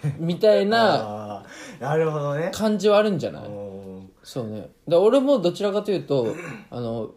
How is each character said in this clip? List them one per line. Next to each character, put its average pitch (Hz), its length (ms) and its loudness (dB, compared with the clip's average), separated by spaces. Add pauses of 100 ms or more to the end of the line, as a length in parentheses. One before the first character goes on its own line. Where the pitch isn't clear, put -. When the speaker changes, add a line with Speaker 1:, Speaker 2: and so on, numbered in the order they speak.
(180)
Speaker 1:
み 175 220 -4
た 208 200 6
い 196 60 2
な 110 760 0
Speaker 2:
あ - 20 -20 (360)
ー、 - 20 -10
な 143 140 -2
る 160 140 2
ほ 151 100 -4
ど 143 160 -2
ね。 170 180 -4
Speaker 1:
感 214 240 0
じ 196 120 2
は 202 80 6
あ 214 60 6
る 214 80 0
ん 160 80 -2
じ 113 80 -4
ゃ 85 40 -4
な 71 100 -14
い？ - 60 -12
Speaker 2:
う - 20 -12
ん。 95 600 -14 (140)
Speaker 1:
そ - 180 -10
う 110 60 -8
ね。 107 140 -10
だ - 40 -14
か - 40 -20 (180)
ら 170 140 6
俺 233 180 6
も 269 200 4
ど 175 120 2
ち 175 120 -8
ら 202 80 0
か 202 120 -2
と 208 80 -4
い 180 60 0
う 139 60 -4
と、 127 240 0 (240)
Speaker 2:
<clears throat> - 200 -16
Speaker 1:
あ 123 80 -10
の、 113 380 -6